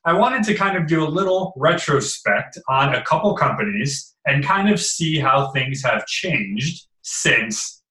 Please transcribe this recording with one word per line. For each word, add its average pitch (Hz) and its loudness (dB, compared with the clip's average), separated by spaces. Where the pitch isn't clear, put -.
I 165 4
wanted 233 2
to 208 0
kind 196 0
of 160 -2
do 160 2
a - -2
little 185 0
retrospect 135 0
on 135 2
a - -4
couple - 2
companies 113 -2
and 143 2
kind 196 2
of 180 4
see 156 -2
how 135 2
things 135 -4
have 113 0
changed 131 -4
since - -2